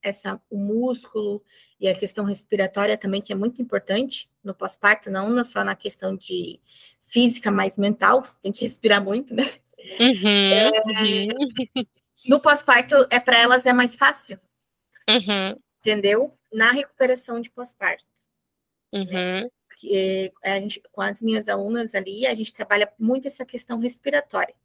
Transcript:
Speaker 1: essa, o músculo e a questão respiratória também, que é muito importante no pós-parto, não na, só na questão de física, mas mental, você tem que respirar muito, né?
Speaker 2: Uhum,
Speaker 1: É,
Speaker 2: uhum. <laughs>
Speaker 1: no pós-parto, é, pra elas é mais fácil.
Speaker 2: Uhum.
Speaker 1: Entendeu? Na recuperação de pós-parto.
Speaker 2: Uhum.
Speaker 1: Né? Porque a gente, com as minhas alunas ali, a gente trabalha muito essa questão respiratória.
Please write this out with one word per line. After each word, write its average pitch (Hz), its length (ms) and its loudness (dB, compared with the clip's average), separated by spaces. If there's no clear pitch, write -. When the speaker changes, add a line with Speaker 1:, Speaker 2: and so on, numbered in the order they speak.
Speaker 1:
essa, 196 360 -6
o 208 80 -8
músculo 214 840 -4
e 196 80 -2
a 185 80 0
questão 202 300 -6
respiratória 202 720 -2
também, 196 240 -4
que 202 120 -10
é - 20 -6
muito 233 260 -4
importante 233 680 -4
no 196 100 -12
pós-parto, 208 560 0
não 196 200 -4
na, 240 140 0
só 202 200 -4
na 196 120 -2
questão 190 400 -6
de 175 440 -10
física, 240 500 2
mas 196 260 0
mental, 208 460 2
você - 180 -14
tem 196 100 -6
que - 120 -6
respirar 202 400 2
muito, 233 300 -4
né? 226 100 0
Speaker 2:
Uhum, 202 760 4
Speaker 1:
É, 220 120 2
Speaker 2:
uhum. 202 420 0
<laughs> 240 380 -6
Speaker 1:
no 277 120 6
pós-parto, 285 560 4
é, 240 100 4
pra 247 180 4
elas 247 280 6
é 247 80 6
mais 247 220 2
fácil. 277 440 0
Speaker 2:
Uhum. 202 500 0
Speaker 1:
Entendeu? 214 580 0
Na 220 180 4
recuperação 254 680 -2
de 233 80 -14
pós-parto. - 560 -8
Speaker 2:
Uhum. 196 120 -4
Speaker 1:
Né? 247 60 -12
Porque 190 640 -4
a 196 160 -2
gente, 202 220 -10
com 202 100 -10
as 202 200 -6
minhas 220 280 -2
alunas 220 460 -4
ali, 196 300 -6
a 247 80 0
gente 220 200 -8
trabalha 208 440 0
muito 262 300 -2
essa 262 180 -8
questão 240 340 -8
respiratória. 240 840 -4